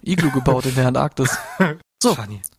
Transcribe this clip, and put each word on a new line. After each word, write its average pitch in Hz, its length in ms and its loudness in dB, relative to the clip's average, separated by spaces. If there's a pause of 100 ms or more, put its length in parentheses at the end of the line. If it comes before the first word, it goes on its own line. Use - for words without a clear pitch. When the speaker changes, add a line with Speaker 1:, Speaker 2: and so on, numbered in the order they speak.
Speaker 1:
Iglu 170 280 0
gebaut 131 360 2
in 131 80 -2
der 131 140 4
Antarktis. 131 480 0 (220)
Speaker 2:
<laughs> 165 200 0 (240)
Speaker 1:
So, 233 120 4
Speaker 2:
Funny. 104 260 -8 (180)